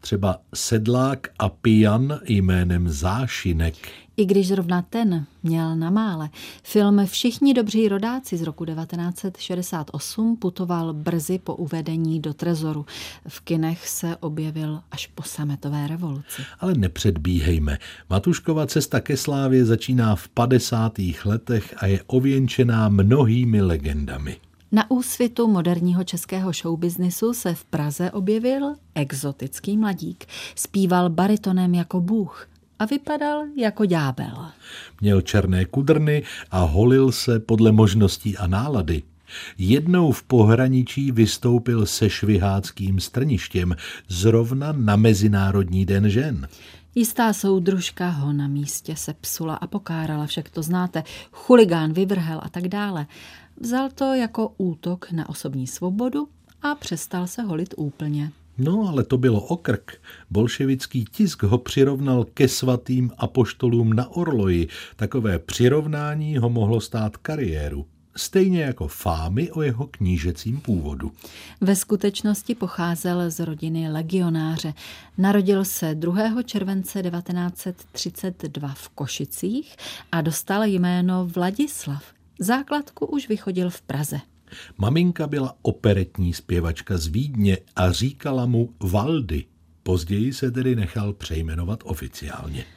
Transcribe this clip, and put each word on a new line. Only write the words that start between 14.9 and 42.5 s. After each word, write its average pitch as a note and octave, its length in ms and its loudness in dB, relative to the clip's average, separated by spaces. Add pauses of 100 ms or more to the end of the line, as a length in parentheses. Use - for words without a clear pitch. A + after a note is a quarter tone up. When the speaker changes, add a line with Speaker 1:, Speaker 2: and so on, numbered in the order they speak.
Speaker 2:
až - 160 -12
po - 160 -16
sametové C#3+ 640 -6
revoluci. D3+ 560 -8 (180)
Speaker 1:
Ale F3+ 140 0
nepředbíhejme. E2 1040 0 (320)
Matuškova D#3 560 0
cesta - 340 0
ke C#3+ 160 -2
slávě C3+ 480 4
začíná A2+ 520 4
v - 120 -10
padesátých A2+ 960 0
letech A2 500 0
a G2 100 -2
je G2 200 2
ověnčená B2+ 840 4
mnohými A2+ 760 6
legendami. D2 720 -2 (360)
Speaker 2:
Na G#3+ 180 4
úsvitu A#3+ 580 0
moderního F3+ 560 2
českého F#3 480 -4
showbiznisu F3 840 -2
se F3+ 200 -2
v - 100 -12
Praze D3+ 460 -2
objevil B3 640 0 (200)
exotický C#3 800 -4
mladík. F3+ 500 -4 (280)
Zpíval F3+ 560 2
baritonem F#3 640 2
jako F3 260 0
bůh F#3+ 500 -2 (300)
a G#3+ 40 0
vypadal D4 600 -2 (120)
jako G#3+ 280 0
ďábel. D3 640 -2 (540)
Speaker 1:
Měl G2+ 200 6
černé F#2 440 2
kudrny D3+ 580 2 (280)
a F#2 80 0
holil A#2 540 6
se A#2 280 0
podle A2 320 6
možností G#2 640 4
a F#2+ 100 -4
nálady. F#2+ 560 0 (560)
Jednou D3+ 540 4
v - 100 -2
pohraničí B2+ 880 4
vystoupil A#2 760 2
se - 240 2
šviháckým G2 880 0